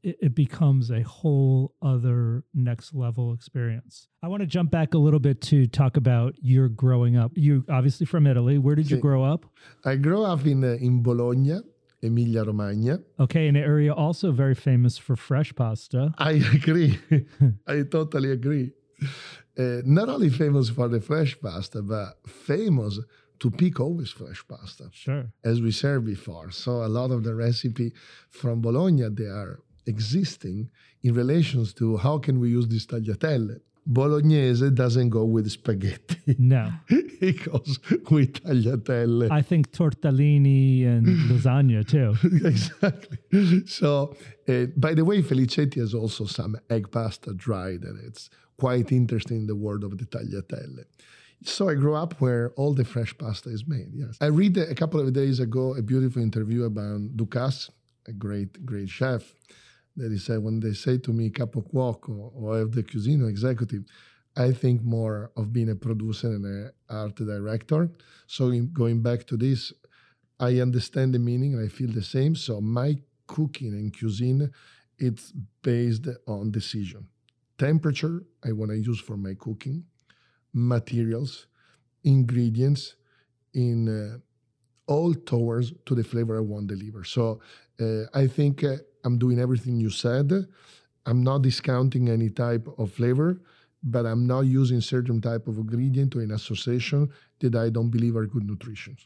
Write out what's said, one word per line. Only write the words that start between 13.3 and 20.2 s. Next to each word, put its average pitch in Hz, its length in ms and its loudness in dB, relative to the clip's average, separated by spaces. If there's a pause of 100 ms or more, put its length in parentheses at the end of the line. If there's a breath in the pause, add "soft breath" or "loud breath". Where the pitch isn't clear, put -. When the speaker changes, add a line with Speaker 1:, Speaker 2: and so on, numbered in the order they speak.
Speaker 1:
an 143 80 4
area 147 380 2
also 165 380 0
very 135 240 2
famous 123 420 2
for - 180 -4
fresh - 400 -2
pasta. 127 640 -2
Speaker 2:
I 151 140 0
<laughs> 123 220 4
agree. 160 440 4 (120)
Speaker 1:
<laughs> 131 580 2
Speaker 2:
I 143 160 0
totally 143 480 -2
agree. 135 400 -2 (840 loud breath)
Uh, 123 280 -2
not 180 240 4
only 247 200 2